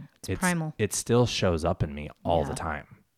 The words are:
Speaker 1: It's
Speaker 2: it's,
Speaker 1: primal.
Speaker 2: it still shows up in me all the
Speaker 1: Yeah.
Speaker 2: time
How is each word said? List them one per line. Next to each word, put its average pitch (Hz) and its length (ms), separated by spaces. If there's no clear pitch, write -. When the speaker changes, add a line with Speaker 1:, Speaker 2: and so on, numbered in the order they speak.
Speaker 1:
It's - 100
Speaker 2:
it's, 95 100
Speaker 1:
primal. 170 380
Speaker 2:
it 104 160
still 120 320
shows 85 400
up 85 180
in 76 100
me 73 160
all 85 200
the 69 80
Speaker 1:
Yeah. - 40
Speaker 2:
time 76 320